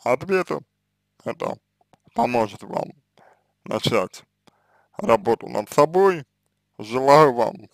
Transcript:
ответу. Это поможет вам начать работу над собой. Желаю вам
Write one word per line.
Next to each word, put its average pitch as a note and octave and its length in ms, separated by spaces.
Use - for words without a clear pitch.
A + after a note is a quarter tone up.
ответу. D#3 600
Это - 340
поможет B2 500
вам - 280
начать A2 600
работу A2+ 500
над A2 240
собой. E3+ 540
Желаю C3+ 560
вам A2 400